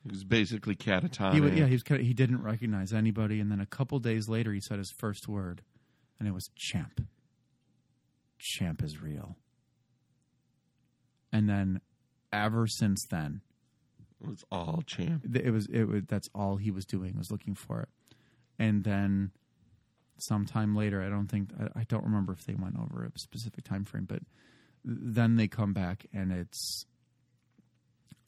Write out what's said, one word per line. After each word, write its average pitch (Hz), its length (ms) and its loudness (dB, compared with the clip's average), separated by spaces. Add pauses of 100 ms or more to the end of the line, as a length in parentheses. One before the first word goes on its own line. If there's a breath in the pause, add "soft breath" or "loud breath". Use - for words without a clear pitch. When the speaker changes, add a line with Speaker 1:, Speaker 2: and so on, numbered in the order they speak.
Speaker 1:
He - 60 -10
was 98 120 -8
basically 104 540 2
catatonic. 95 580 2
Speaker 2:
He 151 60 8
wa-, 143 80 6
yeah, 147 180 6
he 127 60 6
was 123 100 4
cat-, 143 200 2
he 123 120 2
didn't 120 300 4
recognize 107 480 -2
anybody. 107 480 2
And 104 100 0
then 101 100 0
a 98 60 -2
couple 139 320 -2
days 110 300 0
later, 113 240 0
he 98 80 -2
said 104 180 -6
his 95 200 -8
first 104 280 -6
word, 92 360 -6 (580)
and 104 80 0
it 98 40 0
was 90 220 -6
"Champ." - 500 -6 (1300)
Champ - 460 -4
is 76 180 -8
real. 76 340 -8 (2000)
And 107 160 6
then 95 320 2 (520)
ever 110 360 2
since 104 420 2
then, 80 300 -4 (800)
Speaker 1:
It - 80 -10
was - 220 -10
all 98 360 -2
Champ. 151 440 -2
Speaker 2:
th-, 120 140 0
it 127 60 4
was, 110 180 2
it 113 160 2
was, 104 220 0
that's 104 280 -4
all 98 220 0
he 101 140 0
was 95 140 -4
doing, 92 340 -4
was - 120 -6
looking 104 240 -6
for - 280 -6
it. - 60 -10 (680 soft breath)
And 107 260 4
then 98 460 2 (880)
sometime 104 560 2
later, 101 280 2
I 95 60 -2
don't 101 200 0
think, 101 220 0 (100)
I, 107 200 -4
I 113 40 0
don't 110 200 -2
remember 101 280 0
if 92 120 -10
they - 100 -4
went 92 240 -4
over - 260 -6
a - 140 -10
specific - 460 -12
time 98 200 -4
frame, 101 220 -6
but - 140 -6 (640 soft breath)
th-, 117 160 -4
then 117 360 4
they 110 120 6
come 101 240 0
back 92 400 -2
and 95 200 -2
it's, - 520 -6 (1400)